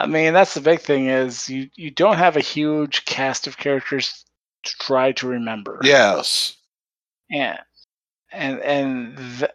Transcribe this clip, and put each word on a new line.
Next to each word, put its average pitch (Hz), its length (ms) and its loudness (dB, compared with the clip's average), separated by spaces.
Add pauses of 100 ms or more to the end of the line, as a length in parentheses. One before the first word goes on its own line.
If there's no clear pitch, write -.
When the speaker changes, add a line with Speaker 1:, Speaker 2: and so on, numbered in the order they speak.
Speaker 1:
I 156 60 -2
mean, 160 260 2
that's 185 220 6
the 147 60 -8
big 156 200 4
thing 135 260 0
is 131 420 -2
you, 135 260 -8
you 160 160 -14
don't 190 260 4
have 170 200 4
a 147 40 2
huge 151 640 -2
cast - 420 -4
of 135 120 -12
characters 139 640 -4 (400)
to - 140 -8
try 131 340 2
to 127 160 -4
remember. 113 540 -6
Speaker 2:
Yes. 123 720 4 (760)
Speaker 1:
Yeah. 127 300 -4 (720)
And, 135 280 -6
and 135 560 -2 (220)
th-, 147 160 -2